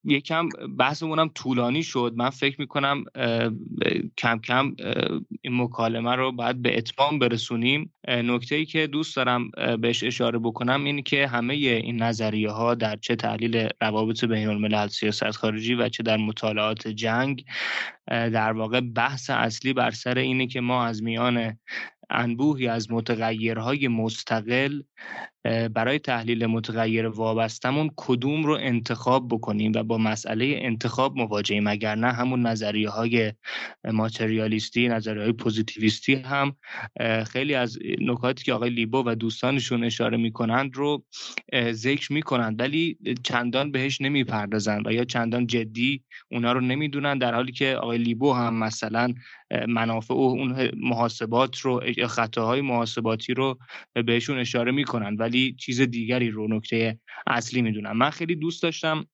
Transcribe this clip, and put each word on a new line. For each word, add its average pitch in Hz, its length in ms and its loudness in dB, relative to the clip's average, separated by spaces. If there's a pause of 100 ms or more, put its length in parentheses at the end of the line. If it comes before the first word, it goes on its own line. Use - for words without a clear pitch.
یکم 160 460 2 (300)
بحثمون 156 400 2
هم 160 160 2
طولانی 127 480 0
شد. 120 320 0
من 123 140 0
فکر 139 320 -2
می‌کنم، 139 420 0 (120)
اه، 117 340 2 (680)
کم 117 220 2
کم، 123 400 0
اه، - 400 -2 (220)
این 123 200 0
مکالمه 117 540 0
رو 131 160 2
باید 123 300 -2
به 123 160 2
اتمام 143 420 2
برسونیم. 123 720 2 (140)
اه، 120 140 2
نکته‌ای 123 440 0
که 156 220 0
دوست 151 280 -4
دارم، 123 420 0
اه، 120 200 0
بهش 117 260 2
اشاره 117 360 0
بکنم 120 440 0
اینه 143 180 -2
که 139 260 2
همهٔ 123 260 0
این 117 500 0
نظریه‌ها 110 720 0
در 110 200 -2
چه 117 200 -2
تحلیل 113 540 0 (120)
روابط 110 420 0
بین‌الملل، 107 640 2
سیاست 107 440 0
خارجی 110 440 0
و 117 140 2
چه 117 140 -6
در 110 140 4
مطالعات 107 680 0
جنگ، 117 580 0 (640)
اه، 117 220 0
در 110 240 2
واقع 110 280 0
بحث 123 480 -2
اصلی 117 440 0
بر 120 180 2
سر 123 260 -2
اینه 131 300 0
که 127 140 -6
ما 123 240 0
از 110 180 -4
میان 117 560 0 (500)
انبوهی 120 580 0
از 113 240 -2
متغیرهای 113 960 0
مستقل، 117 960 0 (640)
اه، 113 220 2
برای 117 320 0
تحلیل 117 460 0
متغیر 113 640 2
وابستمون 113 920 0
کدوم 135 460 0
رو 151 100 4
انتخاب 123 720 0
بکنیم 107 480 0
و 110 80 0
با 113 140 0
مسئلهٔ 110 640 0
انتخاب 127 560 0
مواجهیم. 104 500 0
اگر 107 280 0
نه 117 160 2
همون 123 360 0
نظریه‌های 107 840 0 (500)
ماتریالیستی، 110 1040 0
نظریه‌های 110 440 0
پوزیتیویستی 110 840 2
هم، 139 420 0 (420)
اه، 110 240 2
خیلی 135 320 -2
از 120 220 0 (240)
نکاتی 123 420 0
که 131 100 2
آقای 117 160 0
لیبو 120 360 0
و 117 100 0
دوستانشون 117 680 0
اشاره 117 340 0
می‌کنند 117 580 0
رو، 147 300 -2 (480)
اه، 120 180 2
ذکر 127 420 -2
می‌کنند 120 460 0
ولی 156 380 0 (260)
چندان 127 480 0
بهش 131 300 -2
نمیپردازند 107 840 0
و 110 40 0
یا 117 140 2
چندان 120 420 0
جدی 120 560 0 (280)
اونا 120 200 0
رو 127 100 2
نمیدونن، 139 560 0
در 123 160 2
حالی 127 180 0
که 135 240 0
آقای 117 220 -2
لیبو 117 360 4
هم 117 260 2
مثلاً، 113 540 0 (380)
اه، 117 140 -2
منافع 113 480 0
و 131 40 2
اون 131 600 2
محاسبات 120 800 0
رو 127 240 0 (160)
یا 120 100 0
خطاهای 117 540 0
محاسباتی 117 720 0
رو 131 240 0 (480)
بهشون 120 340 2
اشاره 123 320 0
می‌کنن 120 440 0
ولی 123 440 2
چیز 123 220 0
دیگری 120 480 2
رو 107 180 -4
نکتهٔ 113 500 0 (300)
اصلی 123 340 0
می‌دونن. 104 300 -2
من 123 180 4
خیلی 165 260 -4
دوست 165 280 -4
داشتم 160 500 -2